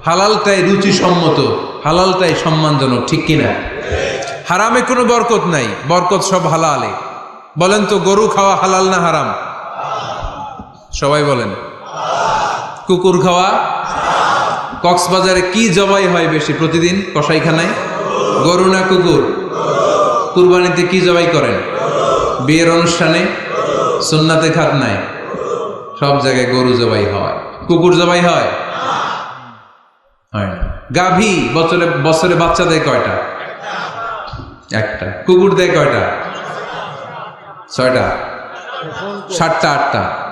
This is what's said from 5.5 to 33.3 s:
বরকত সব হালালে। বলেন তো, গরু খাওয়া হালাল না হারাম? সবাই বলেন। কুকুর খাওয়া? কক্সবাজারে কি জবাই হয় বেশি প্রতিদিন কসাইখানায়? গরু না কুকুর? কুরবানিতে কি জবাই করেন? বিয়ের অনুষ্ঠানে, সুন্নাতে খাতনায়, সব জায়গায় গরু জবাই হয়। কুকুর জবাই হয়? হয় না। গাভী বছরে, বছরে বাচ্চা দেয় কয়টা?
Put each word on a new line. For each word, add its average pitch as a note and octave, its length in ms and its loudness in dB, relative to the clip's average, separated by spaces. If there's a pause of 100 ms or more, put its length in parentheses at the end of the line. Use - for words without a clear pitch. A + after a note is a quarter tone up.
বরকত F#3 420 2
সব F3+ 120 2 (100)
হালালে। D3 380 0 (680)
বলেন G3 320 2
তো, G#3 80 2
গরু G3 300 2
খাওয়া G3 280 2
হালাল F#3+ 340 2
না F#3 80 0
হারাম? D#3 300 0 (1700)
সবাই D3 300 2
বলেন। A#2 200 0 (1300)
কুকুর F3+ 380 2
খাওয়া? F3+ 260 2 (1300)
কক্সবাজারে F#3 680 2
কি G#3+ 140 2 (100)
জবাই G3 380 4
হয় E3+ 160 2
বেশি D3+ 320 0
প্রতিদিন E3+ 360 2 (160)
কসাইখানায়? D#3+ 600 0 (720)
গরু F3+ 240 4
না F#3 200 4
কুকুর? F3 340 4 (1080)
কুরবানিতে F3+ 520 4
কি F3+ 180 2
জবাই F3 320 2
করেন? B2 240 0 (880)
বিয়ের E3 260 4
অনুষ্ঠানে, E3+ 500 2 (840)
সুন্নাতে D#3+ 480 2
খাতনায়, C#3+ 480 0 (1000)
সব C#3+ 260 2
জায়গায় B2+ 300 0
গরু B2+ 240 2
জবাই G#2+ 360 2
হয়। - 240 -4 (300)
কুকুর E3+ 340 4
জবাই F3 280 4
হয়? D3 200 2 (1800)
হয় G2+ 200 -2
না। F2+ 60 -8 (360)
গাভী F#3 380 4 (220)
বছরে, E3+ 320 2 (180)
বছরে E3 300 4
বাচ্চা E3+ 300 2
দেয় D#3+ 220 2
কয়টা? G#2+ 280 0 (1700)